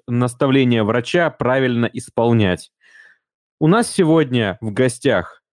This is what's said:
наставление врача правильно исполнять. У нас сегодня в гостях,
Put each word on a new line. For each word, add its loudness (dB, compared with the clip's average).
наставление 0
врача 0
правильно -2
исполнять. -2
У 0
нас 2
сегодня 0
в -8
гостях, -2